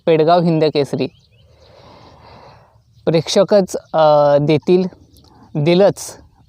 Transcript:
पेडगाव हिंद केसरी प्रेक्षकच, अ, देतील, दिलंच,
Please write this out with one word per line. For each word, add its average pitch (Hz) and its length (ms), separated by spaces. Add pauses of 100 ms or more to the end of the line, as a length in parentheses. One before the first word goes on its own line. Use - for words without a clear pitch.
पेडगाव 165 360
हिंद 160 220
केसरी 143 440 (2000)
प्रेक्षकच, 180 720 (160)
अ, 147 480
देतील, 160 420 (720)
दिलंच, 175 600 (320)